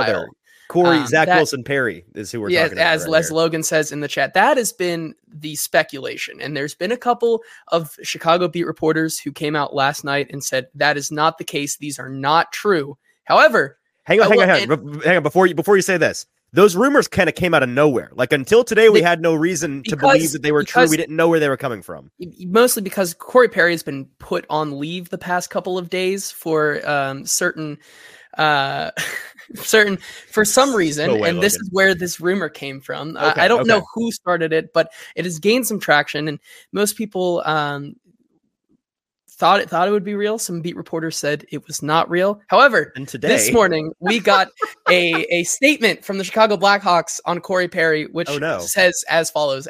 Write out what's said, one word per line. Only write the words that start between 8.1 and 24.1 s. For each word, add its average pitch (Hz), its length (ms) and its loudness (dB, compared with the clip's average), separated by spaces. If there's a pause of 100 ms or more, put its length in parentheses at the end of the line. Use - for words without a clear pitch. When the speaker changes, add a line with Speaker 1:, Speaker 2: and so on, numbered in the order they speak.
Speaker 2:
beat 170 200 -4
reporters 160 520 -2
who 143 140 -8
came 151 240 -4
out 143 180 -4
last 143 300 -2
night 143 260 -2
and 143 140 -10
said, 131 300 -4
"That 143 240 0
is 135 120 -8
not 156 280 0
the 156 60 -12
case. 143 340 -6
These 147 200 -10
are 131 120 -14
not 139 420 0
true." 147 460 -2 (260)
However, 208 540 4 (260)
Speaker 1:
Hang 190 160 4
on, 202 60 6
Speaker 2:
I - 20 2
Speaker 1:
hang 214 80 6
Speaker 2:
will - 60 6
Speaker 1:
on, 185 80 4
hang 147 200 2
on. 151 80 2
Speaker 2:
en- 147 200 -14
Speaker 1:
Be-, 143 80 -10
hang 180 100 4
on. 160 60 2
Before 175 240 4
you, 175 80 2
before 190 220 2
you 185 60 4
say 185 140 0
this, 131 300 -2 (260)
those 180 240 6
rumors 262 320 4
kinda 175 240 2
came 175 220 -2
out 143 80 4
of 127 60 0
nowhere. 123 460 2
Like, 127 180 0
until 151 320 4
today, 226 240 6
we 208 120 8
Speaker 2:
They 165 60 2
Speaker 1:
had 170 140 2
no 165 140 2
reason 151 500 -2
to 165 120 -4
Speaker 2:
because 135 160 4
Speaker 1:
believe 160 200 2
that 156 100 -8
they 151 100 0
were 147 120 2
true. - 160 0
Speaker 2:
because 202 100 4
Speaker 1:
We 156 60 2
didn't 151 200 -4
know 165 120 4
where 165 120 4
they 147 100 2
were 131 80 -2
coming 117 240 -8
from. 78 280 -16 (360)
Speaker 2:
mostly 233 360 2
because 190 320 -4
Corey - 360 2
Perry 175 220 2
has 165 100 -4
been 139 240 -10 (120)